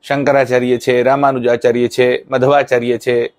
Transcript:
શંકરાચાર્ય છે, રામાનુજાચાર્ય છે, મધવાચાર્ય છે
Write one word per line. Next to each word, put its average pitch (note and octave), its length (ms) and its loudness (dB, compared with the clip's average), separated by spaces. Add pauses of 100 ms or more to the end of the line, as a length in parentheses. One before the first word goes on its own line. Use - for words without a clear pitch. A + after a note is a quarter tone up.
શંકરાચાર્ય B2+ 720 0
છે, B2 260 0
રામાનુજાચાર્ય A#2+ 840 0
છે, B2 420 0
મધવાચાર્ય B2+ 680 0
છે A#2+ 420 -2